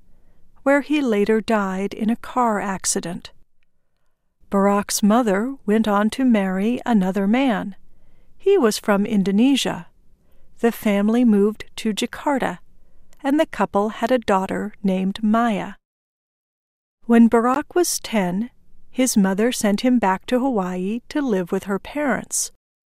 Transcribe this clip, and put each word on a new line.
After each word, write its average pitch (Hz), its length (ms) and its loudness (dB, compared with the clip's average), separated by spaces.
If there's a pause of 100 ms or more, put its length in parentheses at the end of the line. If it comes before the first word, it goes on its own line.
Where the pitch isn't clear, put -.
(640)
where 277 180 4
he 285 220 -2
later 214 400 2
died 196 500 -2
in 214 160 -4
a 233 80 0
car 233 420 0
accident. 185 760 -6 (1160)
Barack's 202 520 0
mother 220 540 2 (100)
went 214 200 2
on 208 220 2
to 262 160 -2
marry 202 640 0
another 196 400 2
man. 208 500 0 (600)
He 392 180 2
was 226 220 2
from 202 260 0
Indonesia. 196 840 0 (720)
The 233 120 2
family 214 500 0
moved 214 440 4 (100)
to 220 160 -4
Jakarta, 226 680 -4 (600)
and 285 160 2
the 320 60 2
couple 202 460 -2
had 233 200 -4
a 254 80 2 (140)
daughter 190 400 -2 (100)
named 190 400 -2
Maya. 214 520 0 (1300)
When 233 240 6
Barack 247 460 0
was - 260 0
ten, 196 480 -2 (420)
his 254 280 0
mother 196 340 2
sent 202 300 0
him 254 160 4
back 190 300 0
to 254 100 0
Hawaii 196 720 -4
to 302 100 -4
live 196 320 -2
with 190 120 -2
her 196 140 -4
parents. - 720 -6 (380)